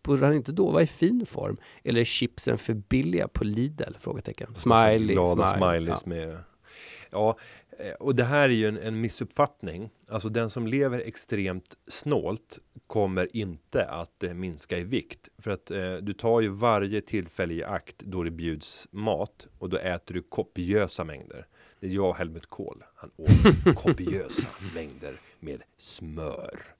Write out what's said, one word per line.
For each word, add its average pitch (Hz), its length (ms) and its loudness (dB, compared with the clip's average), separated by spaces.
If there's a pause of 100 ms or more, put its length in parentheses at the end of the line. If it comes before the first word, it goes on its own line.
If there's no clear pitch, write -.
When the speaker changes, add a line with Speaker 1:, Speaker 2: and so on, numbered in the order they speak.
Speaker 1:
Borde 139 240 4
han 147 100 6
inte 139 160 -2
då 185 200 2
vara 160 120 6
i 160 40 4
fin 220 380 2
form? - 320 -6 (260)
Eller 120 180 2
är 120 40 4
chipsen - 520 0
för - 160 -2
billiga 127 540 0
på - 160 -4
Lidl? 120 560 -2
Frågetecken. - 560 -8
Smiley, 110 580 6
Speaker 2:
Glada 87 340 4
Speaker 1:
smiley. 95 320 4
Speaker 2:
smileys 82 260 -2
Speaker 1:
Ja. 90 40 -8
Speaker 2:
med, 82 280 -8 (760)
ja, 107 260 2 (420)
eh, 95 140 -10
och 135 220 0
det 123 80 4
här 143 260 4
är 127 40 4
ju 110 140 4
en, 107 100 -2
en 110 240 -4
missuppfattning. 107 880 -2 (200)
Alltså, 107 200 -4
den 113 200 0
som 113 180 -4
lever 127 320 0
extremt 98 760 -6 (120)
snålt 107 720 -2 (280)
kommer 95 480 0
inte 101 500 -4
att, - 380 -10
eh, 90 100 -4
minska 87 440 -6
i 87 60 -4
vikt. - 540 -6
För - 140 -8
att, - 200 -8
eh, 92 220 -4
du 98 200 -8
tar 113 280 2
ju 110 60 2
varje 101 540 0
tillfälle 90 520 -4
i 82 100 -4
akt - 360 -8
då 92 240 -6
det 82 80 -4
bjuds 82 600 -8
mat 101 560 -4 (120)
och 95 100 -8
då 90 80 -2
äter 90 360 -6
du 87 80 -4
kopiösa 95 840 -2
mängder. - 440 -14 (320)
Det 98 80 -8
är 92 40 -4
jag 95 180 2
och 87 60 0
Helmut 85 340 -8
Kohl. - 340 -12 (120)
Han - 200 -18
åt - 140 0 (240)
Speaker 1:
<laughs> - 220 4
Speaker 2:
kopiösa 95 720 -2 (280)
mängder 73 380 -12 (260)
med 73 220 -10 (160)
smör. - 840 -10 (200)